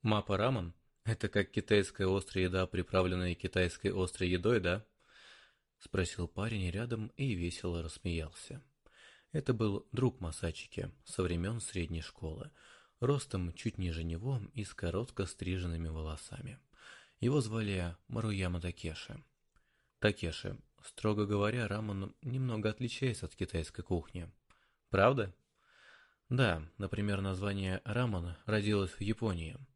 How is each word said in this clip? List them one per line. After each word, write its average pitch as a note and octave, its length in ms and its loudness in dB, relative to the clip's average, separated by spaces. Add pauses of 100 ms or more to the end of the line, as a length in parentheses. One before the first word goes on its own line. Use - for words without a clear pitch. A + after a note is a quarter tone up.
«Мапа G#2 340 4
рамон? G2+ 380 0 (300)
Это G#2+ 240 0
как G2+ 200 2
китайская G2+ 580 2
острая F#2+ 380 2
еда, F2+ 220 2
приправленная F2+ 680 2
китайской F2+ 580 0
острой F#2 380 0
едой, F#2 300 4
да?» F2+ 260 0 (920)
спросил - 480 -2
парень G2 420 -2
рядом A2 380 -4 (100)
и C3+ 160 0
весело F2 480 -2
рассмеялся. D#2+ 800 -6 (760)
Это C#3 160 2
был G#2 380 0
друг A#2+ 300 2
Масачики F2 680 -4 (140)
со - 160 -4
времен F2+ 380 0
средней E2 420 -4
школы, - 480 -10 (500)
ростом G#2 540 0
чуть - 240 -4
ниже E2 260 -2
него G#2 380 -2 (120)
и G#2+ 100 -6
с - 100 -10
коротко F#2+ 520 -2
стриженными F2 640 -2
волосами. D#2 720 -8 (600)
Его B2+ 220 2
звали G2+ 540 -2 (120)
Маруяма G2 540 0
Такеши. - 600 -6 (760)
«Такеши, F#2+ 580 0 (260)
строго G#2+ 420 0
говоря, G#2 420 2
рамон G2+ 540 -2
немного A#2+ 480 0
отличается A#2+ 560 -2
от - 100 -8
китайской F2+ 460 -4
кухни. F2 500 -4 (580)
Правда?» G#2 460 6 (960)
«Да, G#2+ 340 4 (140)
например, G2+ 440 0
название F#2+ 640 0
рамон G2+ 520 0 (100)
родилось G#2 460 2
в - 100 -10
Японии» F#2+ 560 -2 (180)